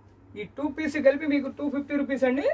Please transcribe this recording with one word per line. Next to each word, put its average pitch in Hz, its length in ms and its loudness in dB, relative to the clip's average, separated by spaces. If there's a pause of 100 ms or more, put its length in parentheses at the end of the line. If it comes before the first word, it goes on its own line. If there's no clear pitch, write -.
(400)
ఈ 208 40 -8 (120)
టూ 277 80 -4 (120)
పీస్ 311 280 -2
కలిపి 285 280 6
మీకు 277 160 0 (100)
టూ 294 160 -4
ఫిఫ్టీ 285 260 -4
రూపీస్ 262 280 0
అండి. 277 260 0